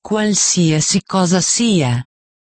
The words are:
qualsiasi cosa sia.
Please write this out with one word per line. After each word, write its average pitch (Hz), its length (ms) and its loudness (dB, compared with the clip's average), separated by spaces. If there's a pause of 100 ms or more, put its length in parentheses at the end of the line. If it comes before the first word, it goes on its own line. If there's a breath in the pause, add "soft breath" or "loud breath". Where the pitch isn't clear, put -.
qualsiasi 185 1040 0
cosa 180 360 0
sia. 151 640 0 (420)